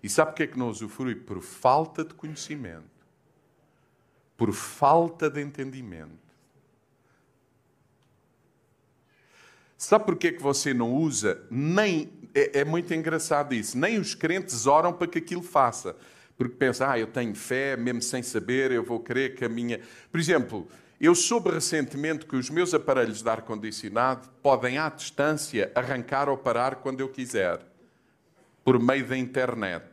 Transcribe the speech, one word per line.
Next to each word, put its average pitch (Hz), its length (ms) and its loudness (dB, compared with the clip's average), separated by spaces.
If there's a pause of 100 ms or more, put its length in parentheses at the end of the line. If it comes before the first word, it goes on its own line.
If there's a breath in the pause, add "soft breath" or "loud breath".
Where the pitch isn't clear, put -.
E 208 80 -8
sabe 156 220 4
porquê 160 100 -4
é 147 40 0
que - 120 -8
não 123 100 -2
usufrui? 110 460 -6
Por 98 260 -10
falta 156 640 2
de 160 80 -12
conhecimento. 139 720 -12 (1500)
Por 107 160 6
falta 160 800 4
de 147 100 -6
entendimento. 127 800 -12 (3500 soft breath)
Sabe 214 260 4
porquê 175 240 0
é 160 40 2
que - 100 -12
você 139 320 0
não 117 200 0
usa? 123 560 0
Nem, 160 600 0 (220)
é, 139 260 4
é 143 40 2
muito 175 280 -2
engraçado 156 600 0
isso. 113 240 -2
Nem 208 200 2
os - 160 -4
crentes 160 520 -2
oram 160 260 6
para 175 160 -2
que 170 100 -4
aquilo 175 240 -6
faça. 120 540 0 (400 loud breath)
Porque 123 200 -4
pensam, 135 340 0
"Ah, 123 80 2
eu 110 80 -2
tenho 113 280 -4
fé, 135 400 -4
mesmo 120 280 -4
sem 127 200 -4
saber, 123 480 0
eu 117 140 2
vou 117 160 -4
querer 127 340 -2
que 127 120 -4
a - 20 -2
minha." 117 320 -4 (300 loud breath)
Por 170 100 -2
exemplo, 139 480 0 (320 loud breath)
eu 170 160 8
soube 214 340 2
recentemente 151 760 -2
que 135 100 -6
os 131 120 -2
meus 170 240 0
aparelhos 127 500 2
de 113 60 0
ar-condicionado 110 1000 -2 (120)
podem, 127 380 2
à 156 100 -2
distância, 147 840 -2
arrancar 131 540 -2
ou 135 100 0
parar 127 380 0
quando 131 240 -8
eu 135 80 -2
quiser, 117 520 -2 (1000 soft breath)
por 127 160 6
meio 127 260 2
da 131 140 -4
internet. 120 760 -4